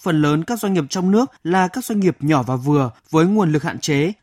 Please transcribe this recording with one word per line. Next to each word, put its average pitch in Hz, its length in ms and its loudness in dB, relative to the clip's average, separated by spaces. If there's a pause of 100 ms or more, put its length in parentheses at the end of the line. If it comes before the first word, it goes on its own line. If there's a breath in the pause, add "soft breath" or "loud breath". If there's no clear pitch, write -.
phần 160 200 0
lớn 151 220 2
các 233 160 -6
doanh 196 140 -2
nghiệp 170 160 0
trong 185 220 0
nước 233 200 2 (120)
là 180 240 0
các 247 180 -10
doanh 214 140 -4
nghiệp 180 200 0
nhỏ 143 240 0
và 127 120 -2
vừa 131 360 0 (180 soft breath)
với 160 160 2
nguồn 196 260 2
lực 151 120 0
hạn - 160 -6
chế, 156 440 -2